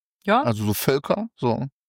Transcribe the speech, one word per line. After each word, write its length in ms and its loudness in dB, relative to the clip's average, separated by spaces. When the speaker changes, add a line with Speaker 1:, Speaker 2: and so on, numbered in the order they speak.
Speaker 1:
Ja. 180 2
Speaker 2:
Also 220 0
so 100 2
Völker, 640 0
so 300 -2